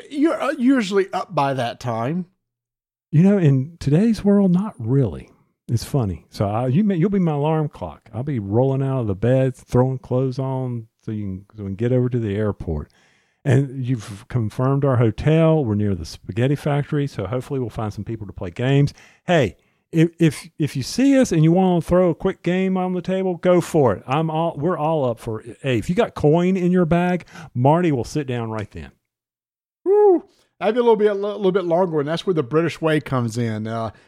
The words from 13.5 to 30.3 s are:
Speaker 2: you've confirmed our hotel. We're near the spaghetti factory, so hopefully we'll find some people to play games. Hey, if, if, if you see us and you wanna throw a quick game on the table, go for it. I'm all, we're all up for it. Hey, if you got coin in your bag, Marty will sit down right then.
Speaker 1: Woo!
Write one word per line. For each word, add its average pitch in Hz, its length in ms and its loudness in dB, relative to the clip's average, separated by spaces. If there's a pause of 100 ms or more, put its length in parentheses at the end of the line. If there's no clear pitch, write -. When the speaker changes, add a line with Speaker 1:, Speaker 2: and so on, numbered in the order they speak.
Speaker 2:
you've 110 440 -6
confirmed 131 580 -2
our 131 100 2
hotel. 156 680 2
We're 107 120 0
near 104 200 0
the 82 120 -8
spaghetti 120 480 -4
factory, 143 520 -2
so 104 200 -8
hopefully 127 340 -6
we'll 117 80 -4
find 107 240 -6
some 101 120 -10
people 104 240 -10
to 92 40 -16
play 95 180 -10
games. 139 440 2 (300)
Hey, 147 340 0 (320)
if, 165 180 2 (100)
if, 165 300 0 (100)
if 147 160 -4
you 135 80 -4
see 269 360 2
us 254 140 2
and 160 120 4
you 160 80 6
wanna 180 300 2
throw 180 260 2
a 160 60 0
quick - 280 -4
game 185 360 -2
on 185 160 -4
the 180 80 -6
table, 190 340 -4
go 180 240 4
for 139 340 2
it. - 120 -8
I'm 156 240 -2
all, 160 260 -2
we're 156 220 -4
all 151 260 0
up 117 140 -2
for 110 240 -8
it. - 180 -18
Hey, 131 160 -2
if 104 140 -4
you 180 40 -2
got 220 200 0
coin 175 420 2
in 180 160 0
your 180 140 4
bag, 175 400 0 (260)
Marty 151 400 2
will 120 120 -2
sit 151 220 -6
down 120 240 -6
right 110 200 -8
then. - 220 -18 (920)
Speaker 1:
Woo! 392 400 4 (360)